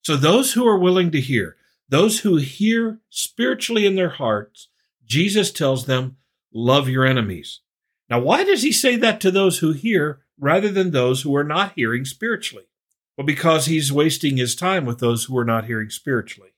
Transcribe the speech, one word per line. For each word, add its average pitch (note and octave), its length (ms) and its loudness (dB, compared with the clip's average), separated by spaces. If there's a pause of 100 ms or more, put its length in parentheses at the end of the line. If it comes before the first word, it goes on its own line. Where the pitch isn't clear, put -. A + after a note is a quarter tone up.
So D#3 140 -2
those F#3+ 380 4
who A#3 120 2
are G#3+ 120 4
willing F3+ 340 2
to D3+ 80 0
hear, A#2 360 -4 (320)
those G#3 320 2
who F#3+ 160 2
hear A3 720 -2
spiritually A#3 760 -2
in G3 80 2
their F3+ 160 0
hearts, G#2+ 580 -4 (380)
Jesus F#3+ 460 0
tells C3+ 340 -2
them, C3 300 -2 (360)
"Love C3 360 2
your C3 180 0
enemies." A2 540 -2 (500)
Now, A#2+ 100 0
why G#3+ 240 2
does F#4 160 2
he B3+ 120 0
say B3 240 0
that A3+ 260 0
to F#3+ 80 4
those F#3 300 0
who D#3+ 120 2
hear D3+ 480 -2 (160)
rather E3+ 340 2
than F#3+ 200 0
those C3 320 0
who C#3+ 120 -2
are C#3+ 100 0
not F3 320 -2
hearing B2 280 -2
spiritually? G3 640 -8 (500)
Well, C#3 80 -8
because D3+ 420 0
he's D#3 240 0
wasting D3 460 2
his B2 180 -2
time F#3 300 -2
with A#2+ 140 -6
those A#2 260 -2
who C3 140 -4
are A#2+ 80 -2
not A2+ 180 -2
hearing A2 240 -8
spiritually. G#2+ 680 -8